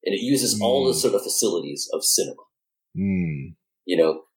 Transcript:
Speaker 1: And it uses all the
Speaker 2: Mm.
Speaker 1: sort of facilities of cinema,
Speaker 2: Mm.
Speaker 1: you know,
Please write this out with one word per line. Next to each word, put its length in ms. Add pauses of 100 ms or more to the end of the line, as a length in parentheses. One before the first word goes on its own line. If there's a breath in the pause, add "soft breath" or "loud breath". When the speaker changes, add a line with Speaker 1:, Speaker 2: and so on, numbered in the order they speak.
Speaker 1:
And 100
it 60
uses 400
all 240
the 80
Speaker 2:
Mm. 40
Speaker 1:
sort 180
of 80
facilities 680
of 120
cinema, 380 (540)
Speaker 2:
Mm. 580 (300)
Speaker 1:
you 120
know, 280 (120)